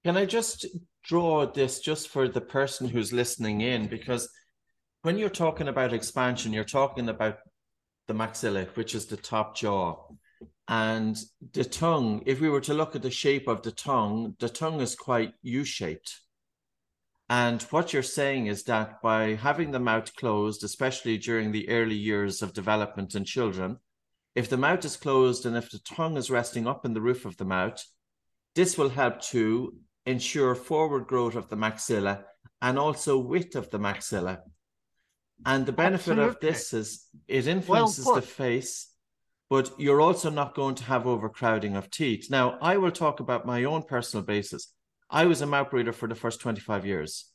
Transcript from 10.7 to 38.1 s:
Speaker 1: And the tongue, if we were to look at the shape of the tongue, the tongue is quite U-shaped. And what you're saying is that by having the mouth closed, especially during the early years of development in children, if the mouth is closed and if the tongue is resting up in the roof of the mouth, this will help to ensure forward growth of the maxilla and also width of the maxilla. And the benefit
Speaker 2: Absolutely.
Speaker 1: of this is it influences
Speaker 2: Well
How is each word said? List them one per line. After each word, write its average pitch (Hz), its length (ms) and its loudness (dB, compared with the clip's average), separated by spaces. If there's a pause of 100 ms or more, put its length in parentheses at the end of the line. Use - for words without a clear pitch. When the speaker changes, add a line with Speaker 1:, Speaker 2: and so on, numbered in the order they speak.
Speaker 1:
And 110 460 0 (360)
the 127 120 0
tongue, 135 640 0
if 131 120 0
we 156 80 2
were 143 140 2
to 147 140 -2
look 156 200 0
at 120 60 -4
the 127 80 -4
shape 139 380 2
of 113 160 0
the 113 80 -4
tongue, 113 680 -2
the 120 100 -2
tongue 160 320 -2
is 120 140 -2
quite 117 460 0
U-shaped. 120 800 -6 (1040)
And 120 360 2
what 165 280 -2
you're 139 120 0
saying 139 420 -2
is 104 200 -4
that 110 360 0
by 110 320 2
having 143 380 0
the 131 80 -2
mouth 113 360 0
closed, 107 480 0
especially 120 540 -2
during 110 340 0
the 107 180 -4
early 113 260 2
years 101 480 0
of 90 100 -8
development 101 640 -2
in 98 100 -2
children, 101 540 -4 (560)
if 117 120 0
the 131 100 0
mouth 160 280 2
is 143 100 -6
closed 127 520 4
and 117 100 -2
if 113 140 -6
the 104 80 -14
tongue 160 380 -4
is 127 120 -4
resting 120 380 0
up 139 180 -4
in 117 80 -2
the 107 80 -2
roof 123 240 0
of 92 120 -10
the 95 80 -6
mouth, 92 380 -2 (680)
this 180 240 2
will 143 120 4
help 127 320 0
to 117 520 0 (320)
ensure 127 480 2
forward 143 540 0
growth 120 280 2
of 110 140 -6
the 107 80 -6
maxilla 107 680 0 (360)
and 127 160 2
also 143 400 2
width 151 380 -2
of 120 160 -6
the 107 80 -4
maxilla. 95 580 -2 (1120)
And 135 180 2
the 135 60 -2
benefit 175 400 2
Speaker 2:
Absolutely. 220 160 4
Speaker 1:
of 247 140 -2
this 156 320 -2
is 107 340 -6 (200)
it 131 200 2
influences 185 580 4
Speaker 2:
Well 247 100 6